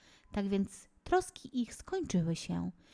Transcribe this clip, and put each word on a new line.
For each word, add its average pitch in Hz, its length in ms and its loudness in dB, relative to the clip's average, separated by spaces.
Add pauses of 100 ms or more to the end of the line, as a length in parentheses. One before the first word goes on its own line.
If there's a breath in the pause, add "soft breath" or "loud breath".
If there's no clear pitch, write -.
(320 soft breath)
Tak 202 160 0
więc 196 400 0 (160)
troski - 580 0
ich - 140 -4
skończyły 175 600 0
się 175 360 -4 (220 soft breath)